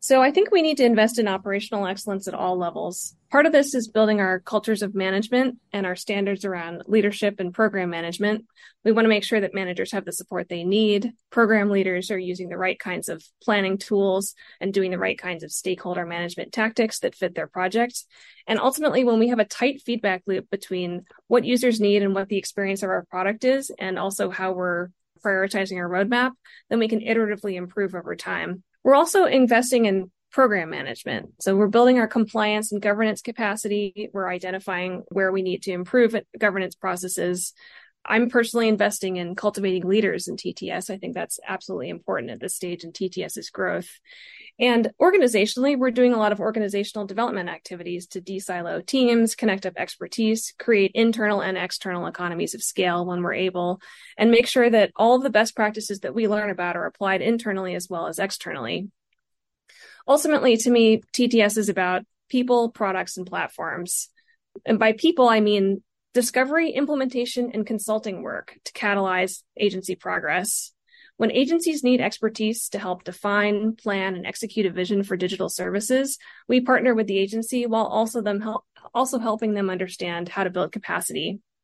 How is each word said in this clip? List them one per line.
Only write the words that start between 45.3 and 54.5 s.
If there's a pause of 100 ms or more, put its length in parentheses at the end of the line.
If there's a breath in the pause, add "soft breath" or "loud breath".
we're
doing
a
lot
of
organizational
development
activities
to
de-silo
teams,
connect
up
expertise,
create
internal
and
external
economies
of
scale
when
we're
able, (340 loud breath)
and
make
sure